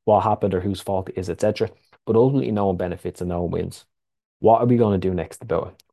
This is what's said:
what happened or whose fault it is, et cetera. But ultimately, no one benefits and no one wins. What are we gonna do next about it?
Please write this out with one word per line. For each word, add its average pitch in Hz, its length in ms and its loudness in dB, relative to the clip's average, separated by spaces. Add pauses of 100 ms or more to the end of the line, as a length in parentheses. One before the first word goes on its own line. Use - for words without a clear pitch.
what 104 180 4
happened 104 300 0
or 92 80 -2
whose 95 200 -4
fault 95 280 -6
it - 80 -14
is, 90 140 -6
et 82 100 -8
cetera. 107 300 0 (360)
But 110 100 0
ultimately, 131 340 2
no 104 160 0
one 95 100 0
benefits 87 440 -6
and 90 80 -6
no 87 140 -4
one 87 100 -4
wins. 87 320 -8 (560)
What 113 200 6
are 123 60 2
we 123 100 4
gonna 104 220 4
do 92 160 -2
next - 280 -8
about 110 260 -4
it? - 140 -20 (100)